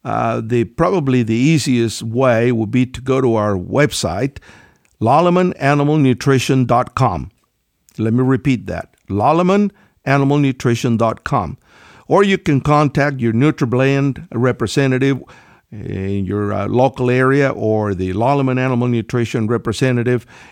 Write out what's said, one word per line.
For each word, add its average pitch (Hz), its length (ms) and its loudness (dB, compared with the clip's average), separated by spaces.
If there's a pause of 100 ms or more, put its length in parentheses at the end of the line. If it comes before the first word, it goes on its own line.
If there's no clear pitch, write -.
uh, 117 400 -4
the, 117 200 0
probably 147 580 0
the 110 120 0
easiest 123 680 0
way 120 500 2
would 110 180 -2
be 123 140 2
to 123 160 -8
go 131 220 0
to 117 140 2
our 104 180 0
website, 101 840 -4 (640)
lallemand 175 580 2
animal 147 380 2
nutrition 131 720 2
dot 120 280 0
com. 87 360 -2 (680)
Let 113 160 0
me 127 100 2
repeat 127 440 0
that, 87 280 -10 (140)
lallemand 180 600 2 (340)
animal 139 320 2
nutrition 123 600 0
dot 113 260 -2
com. 101 320 -4 (500)
Or 185 160 4
you 190 140 2
can 143 240 0
contact 147 600 0
your 117 120 0
NutriBlend 139 1000 0
representative 127 920 0 (480)
in 98 560 -6
your, 101 260 -4
uh, 101 160 -4
local 123 420 0
area 131 400 2
or 107 440 -2
the 92 180 -4
Lallemand 127 480 0
Animal 123 280 0
Nutrition 117 580 -2
representative 120 800 -2 (260)